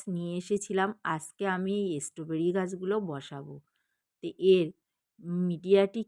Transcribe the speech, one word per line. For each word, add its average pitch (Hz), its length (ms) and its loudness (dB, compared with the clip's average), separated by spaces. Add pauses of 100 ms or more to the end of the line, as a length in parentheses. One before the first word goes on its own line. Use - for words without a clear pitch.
নিয়ে 175 280 -4
এসেছিলাম, 190 540 0 (140)
আজকে 160 420 -4
আমি 190 340 0
এই 175 200 -2
স্ট্রবেরি 160 520 -2
গাছগুলো 185 480 -2
বসাবো। 143 540 -10 (720)
তো 175 40 -4 (160)
এর 185 220 8 (760)
মিডিয়াটি 190 680 2